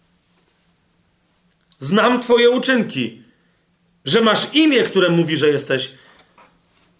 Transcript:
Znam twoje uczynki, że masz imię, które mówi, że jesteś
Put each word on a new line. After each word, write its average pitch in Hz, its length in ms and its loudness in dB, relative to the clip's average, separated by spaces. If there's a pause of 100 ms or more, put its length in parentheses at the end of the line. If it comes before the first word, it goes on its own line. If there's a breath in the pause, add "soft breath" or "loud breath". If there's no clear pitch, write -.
(1800)
Znam 214 420 0
twoje 240 300 2
uczynki, 240 720 -2 (840 soft breath)
że 165 160 0
masz 220 340 0
imię, 285 280 2
które 180 260 0
mówi, 160 280 0
że 147 120 2
jesteś 139 440 -2 (1080 soft breath)